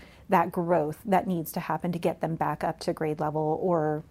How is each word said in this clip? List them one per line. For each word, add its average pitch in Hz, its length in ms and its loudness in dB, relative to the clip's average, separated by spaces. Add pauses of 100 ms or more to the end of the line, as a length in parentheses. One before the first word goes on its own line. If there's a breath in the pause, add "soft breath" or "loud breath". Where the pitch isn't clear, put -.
(300 loud breath)
that 180 200 4
growth 170 540 0
that 185 220 2
needs 180 260 -2
to 180 80 -6
happen 165 320 -2
to 165 60 -2
get - 240 -2
them 160 120 -2
back 151 300 -2
up 165 160 -4
to 170 140 -2
grade 156 260 -2
level 156 420 0
or, 156 480 2